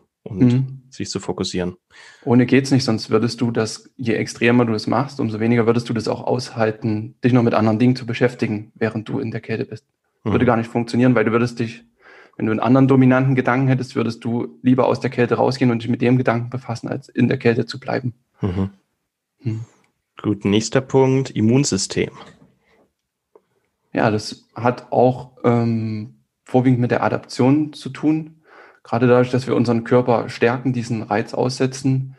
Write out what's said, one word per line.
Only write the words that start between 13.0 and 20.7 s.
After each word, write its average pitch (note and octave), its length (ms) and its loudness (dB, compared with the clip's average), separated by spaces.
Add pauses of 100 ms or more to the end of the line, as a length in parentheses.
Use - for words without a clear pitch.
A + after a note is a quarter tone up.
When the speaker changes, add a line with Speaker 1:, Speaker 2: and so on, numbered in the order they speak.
Speaker 2:
Gedanken B2+ 320 2
hättest, B2+ 300 -2
würdest A#2 260 -4
du A#2+ 380 -6
lieber B2+ 260 4
aus B2 140 0
der B2 80 -2
Kälte A#2+ 260 0
rausgehen B2 360 2
und A2+ 120 -2
dich A2+ 60 -4
mit A#2+ 120 -2
dem B2+ 160 4
Gedanken A#2+ 320 0
befassen, - 380 -10
als - 220 -8
in B2 180 0
der C3 100 0
Kälte A#2+ 280 2
zu - 160 -12
bleiben. B2 320 -6 (260)
Speaker 1:
Mhm. F#2+ 300 -4 (720)
Speaker 2:
Hm. A2 180 -6 (640)
Speaker 1:
Gut, G2+ 240 -4
nächster A2 340 0